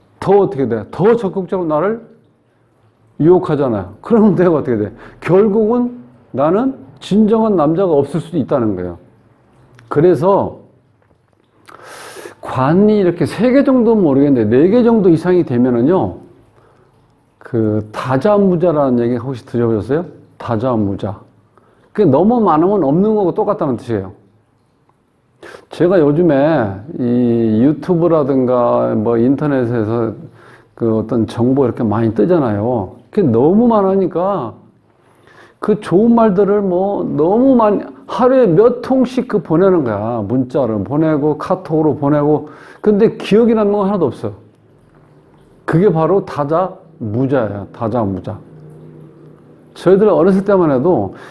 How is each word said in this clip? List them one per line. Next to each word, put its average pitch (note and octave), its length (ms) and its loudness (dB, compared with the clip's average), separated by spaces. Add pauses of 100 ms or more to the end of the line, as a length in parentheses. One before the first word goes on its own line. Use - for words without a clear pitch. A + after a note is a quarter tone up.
(220)
더 G3 160 2
어떻게 C#3 300 0
돼? A2 240 -4
더 A3 240 2
적극적으로 F#3 500 -6
나를 F3 340 -2 (1160)
유혹하잖아요. C#3 840 0
그러면 G#3 360 2
내가 F3 160 2
어떻게 C3 240 -2
돼? G2+ 160 -4 (280)
결국은 A3 800 0 (320)
나는 F#3+ 460 -2 (240)
진정한 G#3+ 560 0
남자가 E3 360 0
없을 D3 280 0
수도 E3+ 180 -8
있다는 A#2 380 -2
거예요. F2 220 -10 (880)
그래서 D3+ 720 0 (1800)
관이 F3 580 2
이렇게 F3 280 0
세 A#3+ 240 -2
개 C4+ 140 4
정도는 A#3 380 2
모르겠는데 C3+ 540 2
네 D#3+ 140 4
개 A#3 140 4
정도 A3+ 240 4
이상이 F3 360 2
되면은요, B2 760 0 (1200)
그 G#2+ 520 -2
다자무자라는 D3+ 1120 0
얘기 A#2+ 160 -2
혹시 A#2+ 280 -8
들어보셨어요? A#2 600 -2 (340)
다자무자. G#2+ 800 -4 (760)
그게 G#3 160 0
너무 G3 320 2
많으면 F3+ 440 0
없는 F#3+ 320 0
거고 F3+ 180 -2
똑같다는 F#3 420 -2
뜻이에요. G2 360 -8 (1600)
제가 F3+ 280 2
요즘에 D3 680 2 (280)
이 A#2 640 0
유튜브라든가 C3 1300 0
뭐 A#2 220 0
인터넷에서 A#2+ 960 0 (640)
그 A2 240 -2
어떤 A2 280 -2
정보 C3 380 0
이렇게 A#2 180 -4
많이 A2 320 -2
뜨잖아요. B2 800 -2 (180)
그게 G3 160 0
너무 D3+ 400 2
많으니까 F#3+ 840 -2 (1080)
그 G#3 220 -2
좋은 A3+ 340 2
말들을 G#3 460 2
뭐 F#3+ 440 -2 (120)
너무 A3 400 2
많이, G#3+ 260 2 (240)
하루에 B3+ 400 2
몇 G3+ 360 2
통씩 B3 460 -2
그 G#3 100 -2
보내는 E3+ 460 2
거야. A2 440 -4
문자를 A#2+ 560 -2
보내고 D3+ 540 -2
카톡으로 D#3 580 -2
보내고. D3 540 0 (320)
근데 G#3 340 2
기억이 A3+ 380 2
남는 G#3 180 0
건 G#3 140 -2
하나도 G3 200 -2
없어. A2 260 -8 (1300)
그게 F#3 260 2
바로 E3 360 0
다자 D#3+ 480 -4 (240)
무자예요. A2 720 -4
다자 A2+ 300 -4
무자. G2 360 -6 (1400)
저희들 F#3+ 340 2
어렸을 F#3+ 360 2
때만 F#3 260 2
해도 C3 440 0 (160)